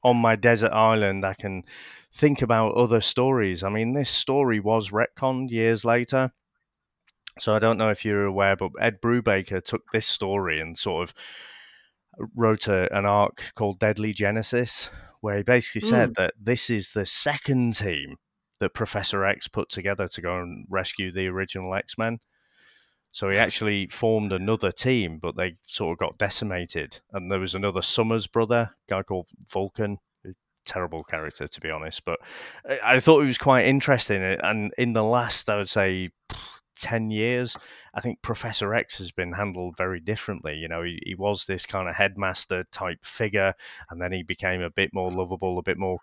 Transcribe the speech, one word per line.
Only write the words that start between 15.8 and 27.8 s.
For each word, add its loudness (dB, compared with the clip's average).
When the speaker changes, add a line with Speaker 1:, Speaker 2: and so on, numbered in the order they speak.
Speaker 1:
said 4
Speaker 2:
Mm. -12
Speaker 1:
that 2
this 0
is -2
the -2
second 0
team -4
that 0
Professor -2
X 0
put -4
together -2
to -10
go -2
and -10
rescue -4
the -2
original -6
X-Men. -4
So -4
he 2
actually 0
formed 0
another 0
team, 0
but -6
they -4
sort -4
of -6
got -4
decimated. -4
And -6
there 0
was -4
another 0